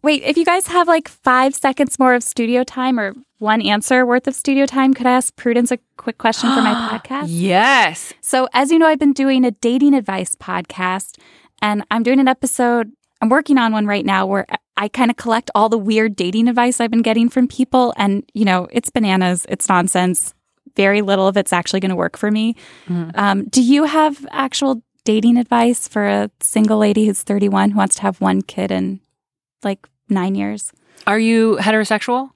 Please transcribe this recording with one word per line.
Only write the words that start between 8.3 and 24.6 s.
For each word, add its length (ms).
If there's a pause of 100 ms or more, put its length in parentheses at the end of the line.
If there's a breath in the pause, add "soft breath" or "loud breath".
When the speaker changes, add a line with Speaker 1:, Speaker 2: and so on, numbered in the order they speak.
Speaker 1:
as 200
you 80
know, 80
I've 100
been 140
doing 320
a 80
dating 420
advice 400
podcast, 840 (460 soft breath)
and 300
I'm 100
doing 160
an 80
episode, 640 (320)
I'm 60
working 280
on 140
one 160
right 180
now 220
where 200 (300)
I 120
kinda 260
collect 400
all 140
the 100
weird 380
dating 320
advice 320
I've 100
been 120
getting 260
from 180
people, 500
and, 280 (100)
you 100
know, 280
it's 180
bananas, 580
it's 200
nonsense. 680 (400)
Very 280
little 260
of 80
it's 160
actually 260
gonna 160
work 220
for 160
me. 240 (320 loud breath)
Speaker 2:
Mm-hmm. 260
Speaker 1:
Um, 300
do 180
you 220
have 480
actual 500 (220)